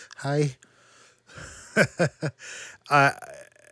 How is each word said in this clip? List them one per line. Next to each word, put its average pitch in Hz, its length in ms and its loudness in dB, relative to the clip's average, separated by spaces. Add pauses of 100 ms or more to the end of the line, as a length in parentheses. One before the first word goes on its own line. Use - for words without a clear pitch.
(180)
"Hi." 143 400 -2 (1160)
<laughs> 202 100 6 (1040)
I, 139 240 6 (580)